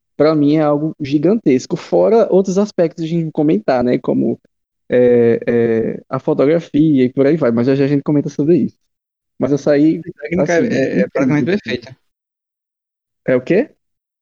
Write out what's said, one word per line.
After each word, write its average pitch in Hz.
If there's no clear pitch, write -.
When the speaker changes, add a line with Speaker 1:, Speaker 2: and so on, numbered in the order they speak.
Speaker 1:
pra 156
mim, 147
é 160
algo 147
gigantesco. 147
Fora 185
outros 190
aspectos 170
de 160
comentar, 151
né, 123
como, 131
é, 120
é, 117
a 131
fotografia 147
e 127
por 135
aí 156
vai, 143
mas 117
já, 135
já 139
a 135
gente 143
comenta 147
sobre 151
isso. -
Mas 127
eu 143
saí, 151
Speaker 2:
A -
técnica 170
Speaker 1:
assim, 156
Speaker 2:
é, 120
é, 135
é 127
praticamente 139
Speaker 1:
incrível. 185
Speaker 2:
perfeita. -
Speaker 1:
É 127
o 127
quê? 202